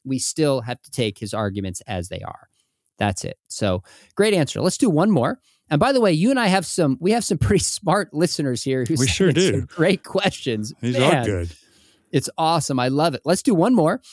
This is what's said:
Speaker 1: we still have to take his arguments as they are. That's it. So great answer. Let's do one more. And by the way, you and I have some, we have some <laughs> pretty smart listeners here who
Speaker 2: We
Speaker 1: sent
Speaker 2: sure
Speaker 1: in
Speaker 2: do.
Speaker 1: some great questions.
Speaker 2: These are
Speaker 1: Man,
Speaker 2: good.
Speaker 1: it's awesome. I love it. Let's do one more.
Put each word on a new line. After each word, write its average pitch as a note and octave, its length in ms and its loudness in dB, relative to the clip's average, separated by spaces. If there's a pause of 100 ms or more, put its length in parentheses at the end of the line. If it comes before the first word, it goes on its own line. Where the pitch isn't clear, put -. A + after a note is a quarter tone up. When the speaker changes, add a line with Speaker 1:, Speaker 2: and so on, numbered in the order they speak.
Speaker 1:
we C3+ 140 -4
still C#3 440 0
have A#2+ 200 -10
to - 80 -20
take A2 280 -2
his G#2 140 -8
arguments G2 540 -4
as F#2 220 -6
they F#2 120 -10
are. - 280 -14 (500)
That's G#2 260 -2
it. - 140 -12 (100)
So F#2 340 -2 (340)
great G#3 180 2
answer. D#3 260 -2
Let's F3+ 160 0
do A#3+ 140 2
one E3+ 200 2
more. E3 300 0 (300)
And D3+ 100 2
by C4 120 4
the C4 80 4
way, G3+ 120 4
you E3+ 180 2
and C4+ 80 2
I A3+ 100 2
have F#3 180 2
some, C#3 340 0
we F3+ 120 0
have A#3 120 0
some F3 140 -2
<laughs> - 80 0
pretty E3 180 2
smart F#3 480 -2
listeners D3 500 -2
here C3 240 -2
who E3 80 -2
Speaker 2:
We B2+ 120 2
Speaker 1:
sent - 40 0
Speaker 2:
sure F#3+ 180 2
Speaker 1:
in C#3+ 60 2
Speaker 2:
do. F3 160 4
Speaker 1:
some C3+ 160 -2
great F#3 380 0
questions. C3 760 -4
Speaker 2:
These A#2+ 160 -2
are C3+ 160 4
Speaker 1:
Man, C3 120 2
Speaker 2:
good. F2 320 -4 (540)
Speaker 1:
it's C3+ 260 0
awesome. D#3+ 420 0
I B2 100 0
love C#3+ 260 0
it. - 100 -12
Let's F3+ 180 0
do A#3 120 2
one G3 200 4
more. F#3 280 2 (100)